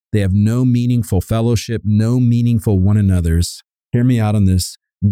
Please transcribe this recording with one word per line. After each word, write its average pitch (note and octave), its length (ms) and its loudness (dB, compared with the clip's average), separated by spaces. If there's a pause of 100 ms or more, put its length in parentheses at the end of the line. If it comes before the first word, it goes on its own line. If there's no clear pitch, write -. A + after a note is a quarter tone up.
(120)
They G#2+ 80 0
have F#2+ 120 -2
no A2 320 0
meaningful A#2+ 560 -2
fellowship, A2+ 640 -2
no A2 360 0
meaningful A#2 580 0
one G2+ 180 2
another's. F2 680 0 (300)
Hear B2 100 0
me B2+ 160 2
out G#2+ 160 0
on G2+ 120 2
this. F#2 300 0 (360)